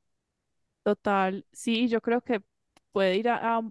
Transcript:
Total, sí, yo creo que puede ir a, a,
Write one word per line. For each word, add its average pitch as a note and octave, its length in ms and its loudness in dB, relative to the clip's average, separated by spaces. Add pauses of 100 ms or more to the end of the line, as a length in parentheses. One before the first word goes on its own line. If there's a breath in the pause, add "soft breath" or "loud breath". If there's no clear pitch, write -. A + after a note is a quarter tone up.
(840)
Total, G3 680 0
sí, A#3 360 -2
yo A3+ 140 0
creo A#3 200 0
que A3 200 -2 (500)
puede F#3+ 260 2
ir A3+ 120 0
a, A3+ 280 -2
a, A3+ 140 -2